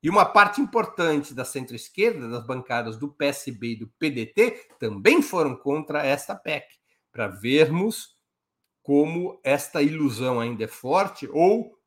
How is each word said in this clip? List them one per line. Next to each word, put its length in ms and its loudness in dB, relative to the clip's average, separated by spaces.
E 80 -2
uma 160 8
parte 340 6
importante 720 0
da 140 -6
centro-esquerda, 800 -4
das 160 -8
bancadas 540 -6
do 160 -10
P 120 -4
S 260 -4
B 220 -8
e 60 -12
do 80 -12
P 100 -2
D 160 -6
T, 420 0
também 420 2
foram 340 -2
contra 480 -6
esta 300 -2
pec, 320 -8
para 160 -6
vermos 920 0
como 600 0
esta 360 0
ilusão 600 0
ainda 240 -4
é 40 -6
forte 640 -4
ou 560 2